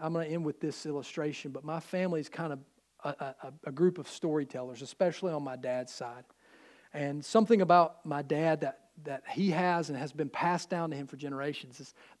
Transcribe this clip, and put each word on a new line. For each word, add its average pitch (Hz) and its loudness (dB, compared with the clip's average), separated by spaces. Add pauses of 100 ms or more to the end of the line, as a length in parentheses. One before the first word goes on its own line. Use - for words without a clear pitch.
I'm 160 -2
gonna 165 -2
end 160 -2
with 147 -2
this 151 -4
illustration, 147 -4
but 135 -10
my 160 -4
family 180 -2
is - -6
kind 165 -6
of 135 -6 (460)
a, 143 -6
a, 139 -12 (140)
a 143 -6
group 180 4
of 143 -10
storytellers, 131 -4
especially 175 0
on 147 -4
my 131 -6
dad's 127 -4
side. 123 -12 (680)
And 143 -4
something 220 6
about 175 6
my 147 -2
dad 156 2
that, - -6 (120)
that 147 -10
he 190 0
has 170 2
and 139 -4
has 147 -6
been 151 -4
passed 175 0
down 170 -2
to 139 -4
him 139 -8
for 139 -14
generations 139 -6
is 131 -18 (280)